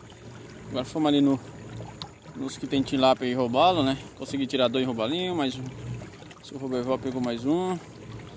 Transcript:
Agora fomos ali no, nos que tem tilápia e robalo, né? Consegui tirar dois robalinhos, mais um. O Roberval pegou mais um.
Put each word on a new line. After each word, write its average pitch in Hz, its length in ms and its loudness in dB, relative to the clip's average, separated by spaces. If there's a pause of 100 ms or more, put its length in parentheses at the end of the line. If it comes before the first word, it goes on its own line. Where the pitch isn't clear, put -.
(680)
Agora 127 160 -2
fomos 156 240 2
ali 143 100 6
no, 139 180 6 (1000)
nos 135 220 -6
que - 80 -8
tem 135 160 2
tilápia 131 440 4
e 123 80 2
robalo, 135 500 4
né? 135 140 2 (200)
Consegui 135 300 -2
tirar 127 220 4
dois 131 180 2
robalinhos, 156 480 -2
mais 131 220 0
um. 131 60 -8 (880)
O 139 40 -8
Roberval 131 400 -2
pegou 127 240 -4
mais 117 240 -2
um. 180 320 2 (600)